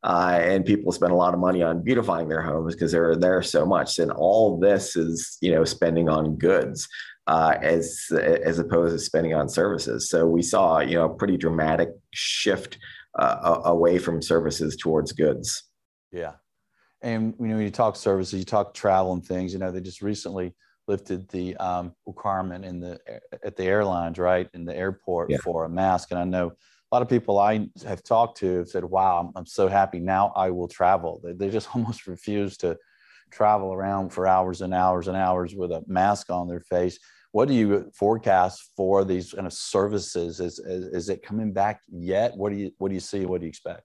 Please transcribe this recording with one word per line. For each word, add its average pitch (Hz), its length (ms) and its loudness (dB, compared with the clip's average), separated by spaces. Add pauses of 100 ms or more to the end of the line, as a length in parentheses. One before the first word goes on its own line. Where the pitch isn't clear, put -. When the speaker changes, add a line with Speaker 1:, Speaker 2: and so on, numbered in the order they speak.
Speaker 1:
uh, 90 380 2
and 90 240 2
people 101 260 2
spend 90 220 2
a - 20 4
lot 90 180 6
of 87 60 0
money 90 240 2
on 82 180 0
beautifying 101 460 0
their 80 140 0
homes 80 340 -2
'cause 82 160 0
they're 82 240 4
there 90 260 4
so 80 240 2
much. 87 340 0
And 80 120 2
all 98 480 4
this 92 380 2
is, 82 420 -2
you 90 140 2
know, 80 100 6
spending 82 460 2
on 78 260 2
goods, - 540 0 (380)
uh, 80 340 4
as, 82 500 0
as 82 480 2
opposed 85 360 2
to 76 40 -4
spending 80 340 0
on 76 140 0
services. 80 640 -2
So 82 180 4
we 85 140 4
saw, 87 380 2
you 73 160 0
know, 82 100 4
a 76 80 -2
pretty 98 240 0
dramatic 82 520 0 (220)
shift, - 680 -4 (400)
uh, 60 260 0
a-, 82 260 2
away 85 280 4
from 85 240 -2
services 80 540 0
towards 78 360 0
goods. 67 520 -2 (480)
Speaker 2:
Yeah. 82 220 -10 (680)
And, 113 380 -2
you 117 80 -2
know, 110 80 0
when 110 80 0
you 101 80 -2
talk 110 240 0
services, 98 420 -2
you 92 80 -6
talk 104 280 0
travel 95 400 2
and 87 120 -6
things, 92 280 -4
you 95 60 -8
know, 92 120 -6
they 92 100 -8
just 90 200 -14
recently 95 520 -6 (340)
lifted 95 420 -6
the, 92 280 -6
um, 90 360 -4 (120)
requirement 95 600 -6
in 90 140 -10
the, 87 200 -12 (440)
at 104 120 -10
the 95 80 -4
airlines, 92 540 0
right, 90 360 2
in 85 120 -12
the 85 100 -8
airport 92 540 -4
Speaker 1:
Yeah. 71 80 0
Speaker 2:
for 82 280 -4
a 82 40 -8
mask. 90 420 0
And 90 80 -4
I 87 60 -2
know 90 260 -2 (400)
a 123 40 0
lot 123 60 4
of 123 60 -2
people 110 320 2
I 107 300 2 (180)
have 98 160 -8
talked 117 360 2
to 90 180 0
have 87 100 -4
said, 90 160 -6
"Wow, 92 360 2
I'm, 87 160 -6
I'm 90 100 -12
so 95 240 0
happy 95 300 2
now 95 360 0
I 92 160 0
will 87 160 -4
travel." 87 560 0
They, 87 80 -12
they 95 180 -4
just 107 200 -4
<laughs> - 60 -8
almost 113 300 -6
refuse 101 520 -6
to 85 200 -4 (540)
travel 104 420 2
around 98 360 -4
for 92 180 -2
hours 92 340 2
and 92 120 -4
hours 92 340 2
and 92 80 -4
hours 92 400 -2
with 90 160 -6
a 80 160 -6
mask 95 420 0
on 87 200 -4
their 87 100 -8
face. 90 400 -2 (320)
What 117 160 2
do 143 60 0
you 107 420 2
forecast 101 800 2
for 98 300 2
these 92 260 -4
kind 95 160 -8
of 82 60 -10
services? 92 880 -4
Is, 87 180 -8
is, 92 280 -8
is 90 220 -6
it 92 140 -6
coming 107 300 -6
back 101 260 -2 (100)
yet? 92 460 -2
What 101 160 -4
do 101 60 -6
you, 98 200 -8
what 98 120 -4
do 98 40 -6
you 92 60 -6
see? 95 260 -6
What 90 140 -4
do 85 60 -10
you 80 40 -8
expect? 82 360 -14